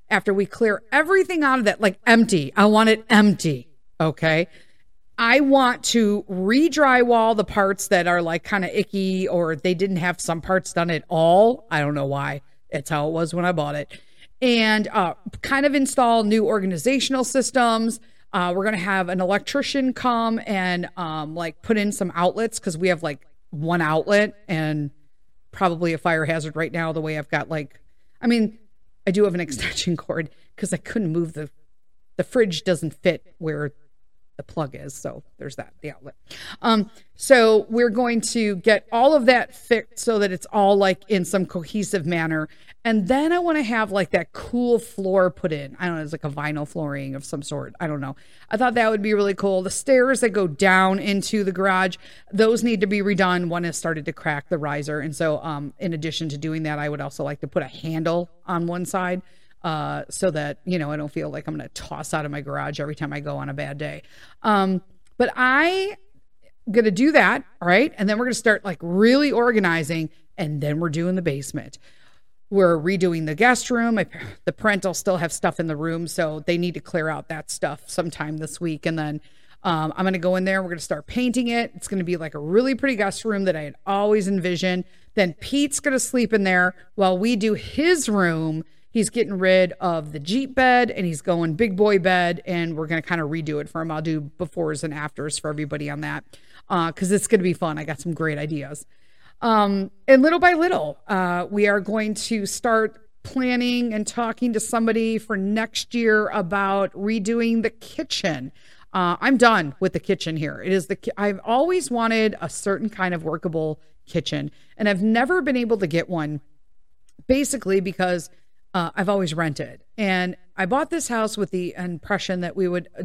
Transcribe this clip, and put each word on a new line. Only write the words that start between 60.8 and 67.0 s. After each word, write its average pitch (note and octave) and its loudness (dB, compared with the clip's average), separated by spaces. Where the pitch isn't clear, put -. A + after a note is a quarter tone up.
I D3+ -4
don't D3+ -8
feel D3+ -6
like C#3+ -12
I'm D#3 -6
gonna C3+ -10
toss - -12
out D3+ -2
of D3 -8
my D3 -6
garage C#3+ -8
every D3 -8
time D3 -6
I D3 -8
go C#3+ -8
on C#3 -8
a C#3+ -8
bad C#3+ -8
day. D3 -10
Um, F#3+ 2
but B3 2
I E4 2
gonna A3 4
do B3 2